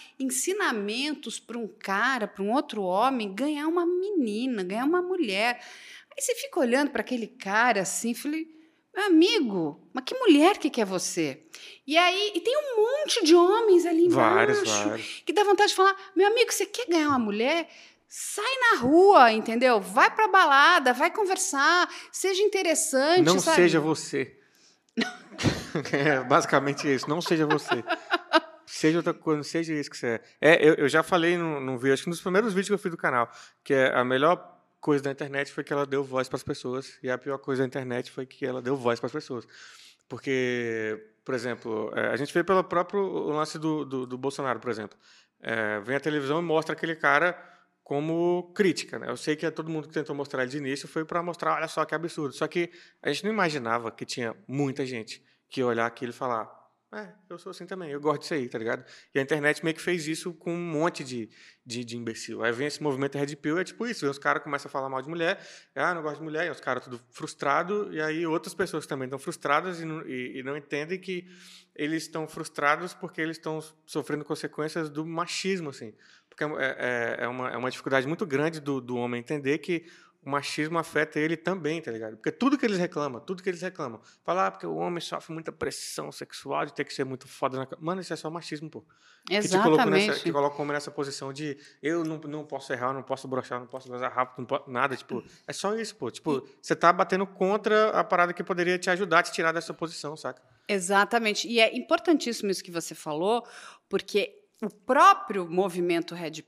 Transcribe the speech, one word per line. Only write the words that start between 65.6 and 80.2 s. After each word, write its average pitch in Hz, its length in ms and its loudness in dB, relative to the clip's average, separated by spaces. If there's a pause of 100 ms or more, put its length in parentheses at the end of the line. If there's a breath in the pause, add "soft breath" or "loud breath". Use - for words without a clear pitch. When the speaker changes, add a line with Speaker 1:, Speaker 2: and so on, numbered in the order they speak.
Speaker 2:
"Ah, 160 220 -2
não 165 80 -8
gosto 147 160 -6
de 160 60 -14
mulher", 156 240 -4
e - 20 -6
os 131 100 -10
caras 127 220 -4
tudo 123 180 -14 (120)
frustrado, 175 840 -4
e 156 60 -4
aí 156 260 -2
outras 165 260 -2
pessoas 170 320 -4
também 135 240 -6
tão 131 120 -8
frustradas 160 600 -2
e 165 40 -8
não, 160 200 -8
e, 127 360 -8
e - 20 -10
não 139 140 -6
entendem 151 420 -6
que 185 260 -10 (480 loud breath)
eles 156 360 -4
tão 160 180 -8
frustrados 156 680 -2
porque - 260 -10
eles 160 180 -4
tão 156 240 -6 (240)
sofrendo 147 380 -6
consequências 151 640 -6
do 156 160 -8
machismo, 170 640 -4
assim. 117 240 -14 (340 soft breath)
Porque - 160 -10
é, 123 760 -2
é, 123 40 -4
é 120 40 -2
uma, 127 220 -6
é 117 60 -6
uma 127 140 -4
dificuldade 131 360 -2
muito 170 200 -4
grande 156 340 -2
do, 139 180 -4
do 123 180 -6
homem 120 240 -4
entender 143 380 -2
que 165 280 -6 (360 loud breath)